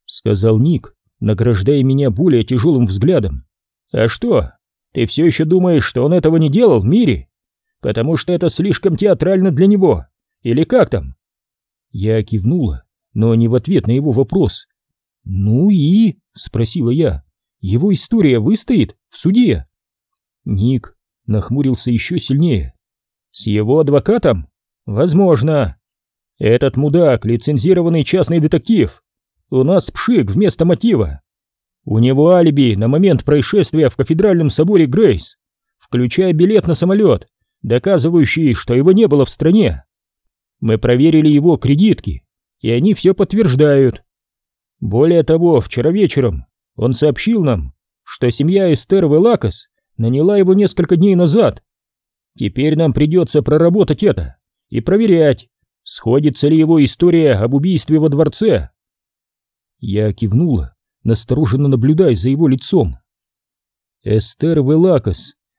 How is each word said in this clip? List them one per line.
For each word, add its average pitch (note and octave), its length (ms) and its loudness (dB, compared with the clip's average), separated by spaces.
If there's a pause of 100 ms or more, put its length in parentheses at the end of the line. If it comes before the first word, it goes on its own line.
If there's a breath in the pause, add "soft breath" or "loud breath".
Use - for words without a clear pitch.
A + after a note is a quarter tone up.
сказал G#2+ 540 0
Ник, D3+ 360 -2 (260)
награждая A#2 600 0
меня C3+ 280 0
более B2 340 0
тяжелым B2+ 420 0
взглядом. G2 580 -2 (480)
«А A2+ 160 -2
что, F3+ 440 -4 (400)
ты A#2 140 -4
все D#3 200 -2
еще D#3+ 180 0
думаешь, F3 400 0
что B2 200 -4
он D3+ 80 0
этого E3 240 2
не D#3+ 120 2
делал, D#3 340 2
Мири? C3 460 0 (520)
Потому C3 360 -4
что - 160 -6
это F3 160 -2
слишком F#3+ 480 -2
театрально F#3+ 540 0
для D#3 160 2
него. F#3 400 2 (360)
Или B2+ 220 0
как A#3+ 260 2
там?» C#2 260 -6 (760)
Я A2 320 -2
кивнула, G#2+ 600 -4 (280)
но A2+ 220 0
не A#2 140 2
в A#2 60 0
ответ D#3 320 0
на A2+ 60 0
его C#3 200 -2
вопрос. C#3 540 -2 (580)
«Ну G#2+ 460 0
и?» F#3 480 0 (160)
спросила A#2 560 -4
я. B2+ 340 -2 (360)
«Его B2 320 0
история D#3 460 0
выстоит F3 580 -2 (120)
в - 100 -20
суде?» G3+ 480 0 (800)
Ник A2 500 -4 (320)
нахмурился B2 640 -4
еще A#2+ 280 -4
сильнее. C3+ 560 -2 (560)
«С - 160 -12
его G#2+ 340 0
адвокатом? C#3+ 680 0 (380)
Возможно. D3 880 0 (640)
Этот B2 380 0
мудак — D3 480 0
лицензированный E3 800 0
частный E3+ 360 0
детектив. D#3+ 600 0 (480)
У C3 120 0
нас F3 280 0
пшик E3 400 -2
вместо E3 340 0
мотива. D#3 560 -2 (640)
У G#2 140 -2
него C3+ 320 2
алиби C#3+ 440 2
на G#2+ 140 -2
момент D#3+ 360 0
происшествия D3+ 640 0
в - 80 -8
кафедральном E3 540 0
соборе F3 360 2
Грейс, C3 500 0 (420)
включая B2+ 540 -2
билет F#3 340 2
на E3 80 0
самолет, F#3 520 0 (360)
доказывающий, D3+ 920 0
что - 200 -6
его D3+ 180 4
не G#3+ 140 4
было C#3+ 180 2
в - 60 -10
стране. D#3+ 540 0 (760)
Мы A2 180 0
проверили D3+ 500 2
его D3+ 280 2
кредитки, C#3+ 680 0 (360)
и A2+ 100 -4
они D#3 240 2
все - 200 0
подтверждают. C#3+ 880 0 (800)
Более C#3+ 420 2
того, E3 380 2
вчера B2+ 300 -4
вечером B2+ 560 -2 (280)
он B2+ 200 -2
сообщил E3+ 500 -2
нам, F2 300 -4 (280)
что - 280 -4
семья F3 420 0
Эстер F#3 340 0
Велакос D#3+ 600 0 (280)
наняла C#3+ 420 0
его F#3 160 4
несколько F#3 420 0
дней F#3+ 180 2
назад. F3 480 2 (720)
Теперь D3 400 -2
нам D#3+ 160 0
придется D3+ 500 0
проработать E3+ 600 0
это F#2 340 -2 (320)
и A#2 120 -6
проверять, E3+ 680 0 (340)
сходится C#3+ 680 -2
ли D#3+ 100 2
его D#3 260 2
история E3 500 2
об A#2 200 -2
убийстве D#3 440 0
во D3+ 100 0
дворце». C#3+ 640 -2 (1080)
Я G#2 340 -4
кивнула, A2 600 -2 (280)
настороженно B2+ 640 -2
наблюдая C#3 460 2
за G2+ 160 -4
его D3 180 0
лицом. C3 480 -2 (1080)
Эстер A2+ 580 -2
Велакос D3 760 0 (240)